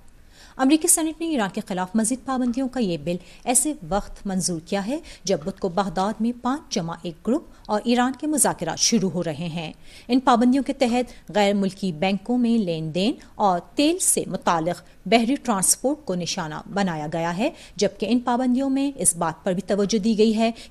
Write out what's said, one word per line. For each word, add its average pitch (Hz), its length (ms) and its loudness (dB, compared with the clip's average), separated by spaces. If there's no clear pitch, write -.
امریکی 311 320 2
سینیٹ 320 320 0
نے 330 60 -4
ایران 247 280 0
کے 220 120 -6
خلاف 185 280 -4
مزید 220 300 0
پابندیوں 262 440 -2
کا 262 120 -6
یہ 180 240 0
بل 175 120 -2
ایسے 262 280 0
وقت - 380 -6
منظور 185 400 -2
کیا 196 200 -4
ہے 277 120 -4
جب 190 200 0
بدھ 185 160 -8
کو 196 80 0
بغداد 190 520 -2
میں 233 120 0
پانچ 269 320 -4
جمع 165 280 -4
ایک 170 240 -10
گروپ 269 220 0
اور 214 180 -2
ایران 247 360 2
کے 302 60 -4
مذاکرات 175 520 0
شروع 190 320 2
ہو 170 140 -4
رہے 165 240 -6
ہیں۔ 160 240 -8
ان 262 120 2
پابندیوں 247 440 4
کے 277 80 -4
تحت 247 640 -2
غیر 202 200 4
ملکی 190 380 0
بینکوں 190 460 0
میں 233 200 4
لین 160 360 -2
دین 202 180 2
اور 185 260 2
تیل 320 240 4
سے - 280 0
متعلق 170 560 0
بحری 233 360 4
ٹرانسپورٹ 247 640 0
کو 185 100 -4
نشانہ 165 400 -6
بنایا 170 380 -2
گیا 170 240 -2
ہے، 254 140 0
جبکہ 196 340 -2
ان 240 100 4
پابندیوں 254 500 0
میں 277 260 0
اس 180 200 0
بات 165 280 -4
پر 190 80 0
بھی 180 100 -2
توجہ 202 360 0
دی 208 200 0
گئی 220 180 4
ہے 226 140 2